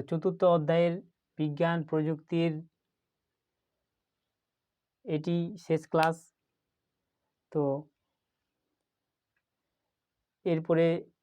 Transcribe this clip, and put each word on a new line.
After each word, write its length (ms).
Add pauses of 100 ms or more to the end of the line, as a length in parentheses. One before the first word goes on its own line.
চতুর্থ 340
অধ্যায়ের 520 (420)
বিজ্ঞান 460
প্রযুক্তির 680 (2500)
এটি 320 (200)
শেষ 240 (100)
ক্লাস। 260 (1300)
তো 120 (2750)
এরপরে 400 (380)